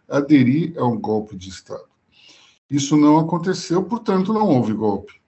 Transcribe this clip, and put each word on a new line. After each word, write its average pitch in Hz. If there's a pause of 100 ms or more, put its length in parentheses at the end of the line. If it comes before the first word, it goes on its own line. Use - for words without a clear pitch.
aderir 143
a 127
um 113
golpe 107
de 92
Estado. - (840)
Isso 143
não 151
aconteceu, 170
portanto, 190
não 214
houve 117
golpe. 101